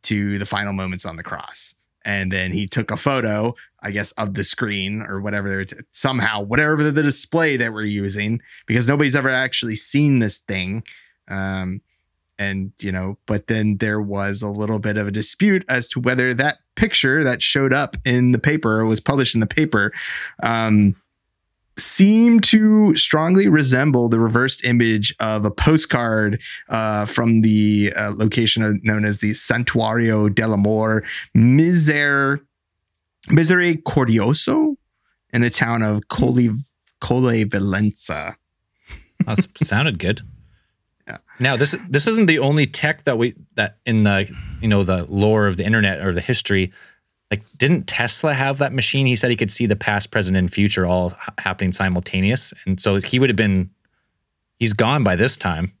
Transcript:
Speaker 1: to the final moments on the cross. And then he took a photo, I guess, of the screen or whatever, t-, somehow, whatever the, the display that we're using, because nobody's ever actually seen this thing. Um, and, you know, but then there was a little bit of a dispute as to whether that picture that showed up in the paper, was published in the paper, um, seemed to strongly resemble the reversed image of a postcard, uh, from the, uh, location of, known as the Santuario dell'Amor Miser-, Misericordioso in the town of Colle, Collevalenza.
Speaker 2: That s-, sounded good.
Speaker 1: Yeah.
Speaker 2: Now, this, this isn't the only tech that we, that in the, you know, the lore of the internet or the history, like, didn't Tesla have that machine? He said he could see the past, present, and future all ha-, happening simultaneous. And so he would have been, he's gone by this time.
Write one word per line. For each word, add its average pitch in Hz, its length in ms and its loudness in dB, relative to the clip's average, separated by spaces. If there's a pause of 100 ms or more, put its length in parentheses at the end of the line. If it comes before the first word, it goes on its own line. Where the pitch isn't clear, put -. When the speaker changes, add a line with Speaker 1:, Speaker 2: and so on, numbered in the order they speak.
Speaker 1:
to 101 340 -2
the 107 80 -6
final 101 260 -4
moments 95 340 -6
on 82 100 -12
the 85 60 -16
cross. - 540 -10 (280)
And 98 280 -4
then 92 180 -4
he 98 160 -4
took 110 240 -4
a 104 60 -4
photo, 117 580 -2 (260)
I 104 120 -10
guess, 101 200 -4
of 101 220 -6
the 98 80 -4
screen 104 600 -4
or 98 180 -8
whatever, 101 460 -4
t-, - 100 -16 (160)
somehow, 110 480 -2
whatever 147 420 0
the, 151 80 2
the 147 140 0
display 151 540 0
that 117 140 -2
we're 107 100 -8
using, 104 580 -4 (260)
because 117 220 2
nobody's 143 260 2
ever 135 140 0
actually 127 480 -2
seen 139 420 2
this 110 200 0
thing. 95 440 -6 (460)
Um, 95 540 -6 (580)
and, 98 300 -6 (100)
you 98 120 -6
know, 92 340 -6
but 104 220 -4
then 107 300 0
there 107 220 -2
was 101 420 -4
a 104 60 -6
little 104 300 -4
bit 104 180 -4
of 104 120 -4
a - 20 -6
dispute 185 580 0
as 123 200 -2
to - 100 -6
whether 127 360 0
that 139 240 -2 (180)
picture 151 480 2
that 123 180 0
showed 135 300 0
up 139 320 -2
in 123 260 2
the 123 80 4
paper, 120 480 0
was 110 140 0
published 139 340 0
in 117 60 2
the 110 60 0
paper, 113 460 0 (520)
um, 110 500 4 (840)
seemed 226 680 4
to 214 500 6
strongly 180 540 2
resemble 131 600 4
the 113 120 2
reversed 117 440 2
image 113 540 2
of 107 260 -2
a 107 60 2
postcard, 113 880 2 (280)
uh, 107 380 -2
from 113 360 2
the, 104 540 2
uh, 104 200 -4
location 110 460 0
of, 104 220 -2
known 107 200 0
as 104 140 -2
the 107 140 -2
Santuario 110 960 0
dell'Amor 110 720 0 (320)
Miser-, 143 1080 2 (840)
Misericordioso 160 1500 2 (560)
in 120 100 0
the 120 80 2
town 117 320 0
of 107 260 -2
Colle, 123 480 2 (440)
Collevalenza. 101 1400 -2 (880)
Speaker 2:
That 107 120 -2
s-, - 100 -2 (140)
sounded 107 360 -2
good. 95 240 -2 (840)
Speaker 1:
Yeah. - 120 -16 (200)
Speaker 2:
Now, 127 180 0
this, 139 180 2 (140)
this 143 180 2
isn't 220 200 4
the 156 120 4
only 143 280 2
tech - 380 -2
that 123 140 0
we, 120 160 0 (200)
that - 320 -4
in 110 180 2
the, 101 260 0 (300)
you 113 80 -2
know, 101 140 4
the 90 220 0
lore 104 420 2
of 95 100 -2
the 85 80 -4
internet 98 400 0
or 95 80 0
the 87 80 -2
history, 95 520 -2 (580)
like, 107 120 -4 (160)
didn't 143 280 2
Tesla - 480 -2
have 135 240 -2
that 139 140 0
machine? 131 340 0
He 123 100 2
said 123 140 0
he 117 60 0
could 107 140 -2
see - 160 -2
the 101 100 2
past, 104 340 -2
present, 95 260 0
and 90 140 2
future 98 360 0
all 90 240 0
ha-, - 280 -16
happening 92 340 -4
simultaneous. 95 840 -2 (120)
And 95 140 -2
so 98 200 0
he 127 180 -4
would 131 100 2
have 107 80 0
been, 95 340 0 (880)
he's 113 140 0
gone 120 320 0
by 92 120 2
this 110 200 0
time. 87 440 -4